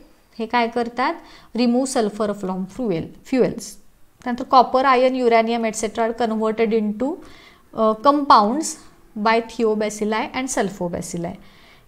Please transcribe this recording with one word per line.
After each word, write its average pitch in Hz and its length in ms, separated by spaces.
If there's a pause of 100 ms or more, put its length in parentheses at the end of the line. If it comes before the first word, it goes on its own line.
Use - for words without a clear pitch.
(380)
हे 220 80
काय 233 220
करतात, 240 460 (420)
remove 240 280
sulfur 214 440
from 196 300 (200)
fuel, 196 240 (300)
fuels. 233 280 (640)
त्यानंतर 247 280
copper, 254 460
iron, 254 300
uranium, 226 420
et 214 140
cetera 226 260
are 233 160
converted 220 540
into, 214 340 (600)
अ, 220 180 (120)
compounds 285 600 (600)
by 226 160
Thiobacilli 214 1000
and 269 180
sulfobacilli. 175 720 (580)